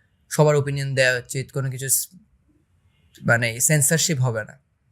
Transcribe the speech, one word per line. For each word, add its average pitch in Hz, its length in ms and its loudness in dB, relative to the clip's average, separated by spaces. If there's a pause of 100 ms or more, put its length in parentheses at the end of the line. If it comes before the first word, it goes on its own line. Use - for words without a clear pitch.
(300)
সবার 151 260 4
ওপিনিয়ন 139 400 -2
দেওয়া 127 220 2
উচিত, 123 340 -8
কোনো 135 200 -4
কিছু 131 180 -10
স-, - 180 0 (1160)
মানে 117 360 0
সেন্সরশিপ 151 600 2
হবে 113 220 -2
না।" - 160 -18 (320)